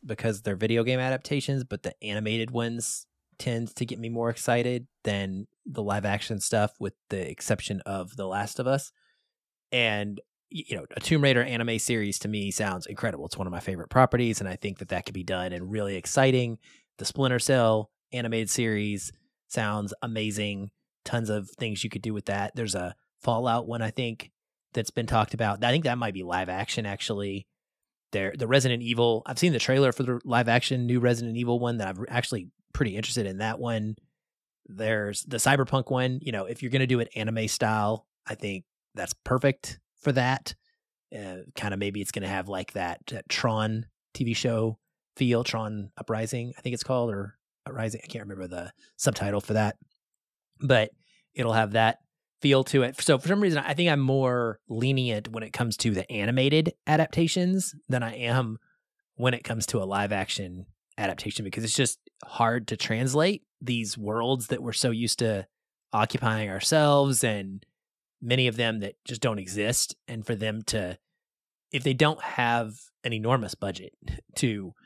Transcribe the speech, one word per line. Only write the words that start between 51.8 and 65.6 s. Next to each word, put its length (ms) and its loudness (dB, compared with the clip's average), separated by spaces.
feel 220 8
to 200 4
it. 180 -2
So 160 6
for 100 -2
some 140 4
reason, 240 2
I 80 -2
think 160 4
I'm 100 4
more 600 2
lenient 600 0
when 120 -8
it 120 -12
comes 240 0
to 140 2
the 200 -2
animated 640 2
adaptations 880 2
than 140 0
I 120 -6
am 440 0
when 180 2
it 100 -6
comes 240 -4
to 140 0
a 40 -4
live 260 0
action 560 -4
adaptation, 460 -4
because 180 -6
it's 120 0
just 240 2
hard 440 0
to 100 -2
translate 680 2
these 380 -2
worlds 500 0
that 140 -2
we're 100 -4
so 200 2
used 280 0
to 280 0